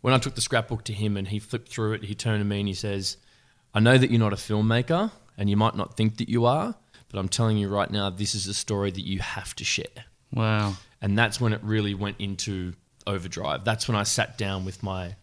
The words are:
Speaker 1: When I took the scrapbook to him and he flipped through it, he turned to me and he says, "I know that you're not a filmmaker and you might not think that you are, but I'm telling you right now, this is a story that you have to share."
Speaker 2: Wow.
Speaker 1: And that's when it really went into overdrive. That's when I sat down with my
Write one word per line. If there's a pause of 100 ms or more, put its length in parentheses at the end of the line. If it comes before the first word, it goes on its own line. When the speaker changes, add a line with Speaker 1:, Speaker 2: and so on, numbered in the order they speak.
Speaker 1:
When
I
took
the
scrapbook
to
him
and
he
flipped
through
it,
he
turned
to
me
and
he
says, (560)
"I
know
that
you're
not
a
filmmaker (280)
and
you
might
not
think
that
you
are, (340)
but
I'm
telling
you
right
now,
this
is
a
story
that
you
have
to
share." (280)
Speaker 2:
Wow. (240)
Speaker 1:
And
that's
when
it
really
went
into (320)
overdrive.
That's
when
I
sat
down
with
my